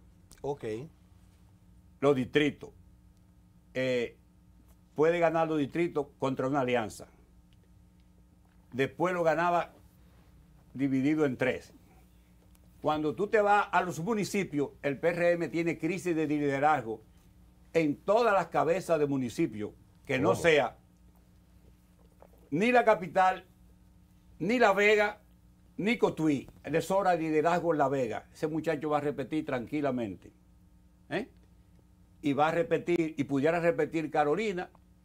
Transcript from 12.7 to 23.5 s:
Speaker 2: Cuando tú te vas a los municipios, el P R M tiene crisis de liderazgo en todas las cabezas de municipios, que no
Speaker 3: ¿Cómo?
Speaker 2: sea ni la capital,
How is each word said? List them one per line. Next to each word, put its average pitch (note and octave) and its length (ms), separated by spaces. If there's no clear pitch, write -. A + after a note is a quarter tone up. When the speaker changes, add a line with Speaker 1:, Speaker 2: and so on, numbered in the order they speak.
Speaker 2:
Cuando D3+ 340
tú G3+ 120
te G#3 140
vas G3+ 300
a F3+ 100
los E3+ 180
municipios, F3+ 680
el C#3+ 160
P E3 100
R E3+ 220
M E3+ 180
tiene E3 300
crisis E3+ 360
de D#3 120
liderazgo C#3 760
en D#3 240
todas G#3+ 360
las F3+ 140
cabezas E3 520
de D3 80
municipios, B2 640
que C3 140
no - 100
Speaker 3:
¿Cómo? - 120
Speaker 2:
sea D3 360
ni A3 200
la A#3+ 140
capital, F#3 600